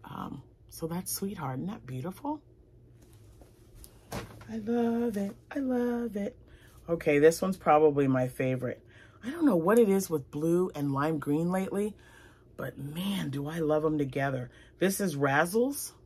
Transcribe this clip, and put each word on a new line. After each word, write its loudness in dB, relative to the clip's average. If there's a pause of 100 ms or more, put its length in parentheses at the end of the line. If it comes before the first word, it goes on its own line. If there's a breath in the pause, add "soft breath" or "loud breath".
um, -12 (280)
so -10
that's -6
Sweetheart. -6
Isn't -6
that -10
beautiful? -8 (1700)
I -10
love 0
it. -4 (200)
I -4
love -2
it. -4 (540 loud breath)
Okay, 2
this 8
one's -2
probably 6
my 2
favorite. -4 (400 loud breath)
I -8
don't -2
know 4
what 4
it 6
is 2
with -4
blue 0
and -2
lime 0
green 0
lately, -2 (600 loud breath)
but -10
man, -6
do -6
I -8
love 2
'em 0
together. -2 (300 loud breath)
This 2
is -2
Razzles. 0 (140)